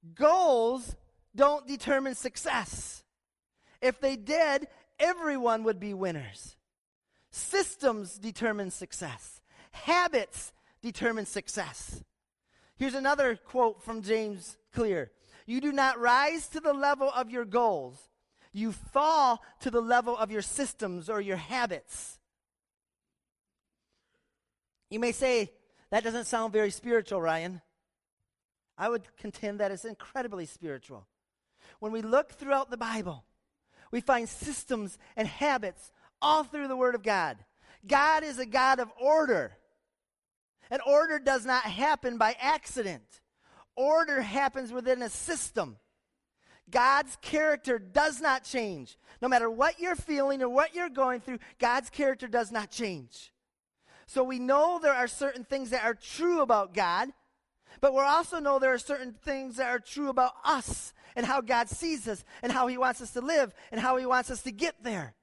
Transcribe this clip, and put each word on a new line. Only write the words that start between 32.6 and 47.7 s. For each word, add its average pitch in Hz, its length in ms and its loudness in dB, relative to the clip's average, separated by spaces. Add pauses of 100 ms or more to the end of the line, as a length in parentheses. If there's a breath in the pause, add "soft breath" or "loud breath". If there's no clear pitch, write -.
the 247 80 -8
Bible, 220 480 -6 (640 soft breath)
we 240 120 -2
find 240 260 2
systems 226 720 -8 (180 soft breath)
and 220 120 -2
habits 240 640 -2 (300 soft breath)
all 302 220 4
through 285 240 -6
the 262 100 -4
Word 247 180 2
of 208 80 -4
God. 175 420 0 (400 soft breath)
God 294 380 4
is 277 160 -8
a 254 60 -4
God 254 340 4
of 226 200 -4
order. 254 580 4 (1120 soft breath)
And 262 180 -4
order 302 320 6
does 262 260 2
not 254 200 2
happen 247 520 0
by 220 220 4
accident. 247 840 -4 (540 soft breath)
Order 294 460 4
happens 254 500 -2
within 247 300 0
a 233 80 -4
system. 185 680 -6 (920 soft breath)
God's 269 480 4
character 302 600 0